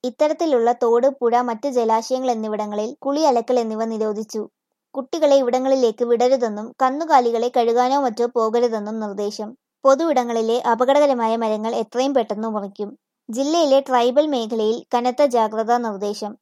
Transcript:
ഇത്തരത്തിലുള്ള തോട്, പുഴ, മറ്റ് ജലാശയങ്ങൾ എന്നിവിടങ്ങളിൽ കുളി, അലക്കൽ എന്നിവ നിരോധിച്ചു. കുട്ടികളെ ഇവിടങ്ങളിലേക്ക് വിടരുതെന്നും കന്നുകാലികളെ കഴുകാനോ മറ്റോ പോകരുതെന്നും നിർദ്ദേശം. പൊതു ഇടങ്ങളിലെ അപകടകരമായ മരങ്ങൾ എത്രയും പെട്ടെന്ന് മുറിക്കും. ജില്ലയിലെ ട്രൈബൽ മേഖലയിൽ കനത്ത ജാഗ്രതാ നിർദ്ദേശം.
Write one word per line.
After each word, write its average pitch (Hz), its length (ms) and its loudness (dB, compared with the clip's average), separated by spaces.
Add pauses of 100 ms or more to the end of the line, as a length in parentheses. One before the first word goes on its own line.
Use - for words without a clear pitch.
ഇത്തരത്തിലുള്ള 285 680 2
തോട്, 240 360 2
പുഴ, 240 320 2
മറ്റ് 240 280 -4
ജലാശയങ്ങൾ 247 600 0
എന്നിവിടങ്ങളിൽ 214 680 -4 (100)
കുളി, 285 140 -2
അലക്കൽ 247 400 2
എന്നിവ 220 240 -4
നിരോധിച്ചു. 214 640 -6 (480)
കുട്ടികളെ 285 400 2
ഇവിടങ്ങളിലേക്ക് 254 680 2
വിടരുതെന്നും 233 680 0 (100)
കന്നുകാലികളെ 262 720 2
കഴുകാനോ 247 440 2
മറ്റോ 240 260 -2
പോകരുതെന്നും 220 760 -2
നിർദ്ദേശം. 208 560 -8 (280)
പൊതു 277 260 4
ഇടങ്ങളിലെ 240 600 0
അപകടകരമായ 247 680 2
മരങ്ങൾ 220 380 -2
എത്രയും 247 400 -2
പെട്ടെന്ന് 220 340 -2
മുറിക്കും. 208 500 -10 (320)
ജില്ലയിലെ 277 500 2
ട്രൈബൽ 254 460 2
മേഖലയിൽ 226 560 -2 (120)
കനത്ത 247 280 0
ജാഗ്രതാ 226 560 0
നിർദ്ദേശം. 208 640 -6